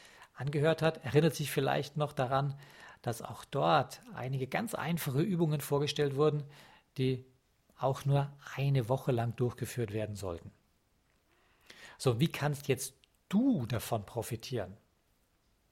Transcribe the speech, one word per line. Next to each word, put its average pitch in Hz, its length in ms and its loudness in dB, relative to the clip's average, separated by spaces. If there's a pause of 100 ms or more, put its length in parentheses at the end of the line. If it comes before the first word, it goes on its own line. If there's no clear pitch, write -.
(340)
angehört 147 460 0
hat, 160 240 0
erinnert 147 300 6
sich 143 160 -4
vielleicht 139 480 0
noch 147 160 0
daran, 139 440 0 (440)
dass - 180 -4
auch - 240 -12
dort 147 560 2 (140)
einige 127 320 -4
ganz 190 280 -4
einfache 151 460 -2
Übungen 165 400 2
vorgestellt 143 560 0
wurden, 147 260 4 (540)
die 131 300 0 (500)
auch 135 300 0
nur 139 260 2 (220)
eine 135 340 2
Woche 131 240 0
lang 117 240 0
durchgeführt 120 560 -2
werden 104 240 -4
sollten. 92 360 -8 (1500)
So, 120 200 2
wie 156 140 2
kannst 147 340 -2
jetzt - 280 -2 (360)
du 208 360 2
davon 101 400 -2
profitieren? 107 720 -6 (960)